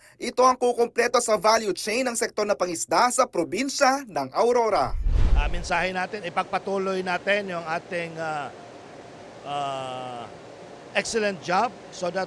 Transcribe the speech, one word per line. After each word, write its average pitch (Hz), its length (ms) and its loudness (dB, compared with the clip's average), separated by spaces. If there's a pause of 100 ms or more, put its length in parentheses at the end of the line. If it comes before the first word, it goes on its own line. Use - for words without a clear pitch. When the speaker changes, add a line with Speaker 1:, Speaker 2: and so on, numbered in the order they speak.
(180)
Speaker 1:
ito 240 240 0
ang 254 160 6
kukumpleto 233 640 2
sa 214 160 2
value 214 320 4
chain 220 320 -2
ng 240 160 -2
sektor 214 240 -2
na 208 160 0
pangisda 180 480 2
sa 254 160 4
probinsya 262 800 0
ng 143 320 -4
Aurora. 208 640 2 (400)
Speaker 2:
Ah, 147 80 4
mensahe 175 480 0
natin, 185 320 -6
ipagpatuloy 190 800 -2
natin 190 480 0
yung 170 80 -4
ating, 165 560 -6
ah, 151 320 -4 (960)
ah, 131 800 -8 (640)
excellent 208 480 0
job 185 320 0 (240)
so 180 160 -4
that 185 160 -2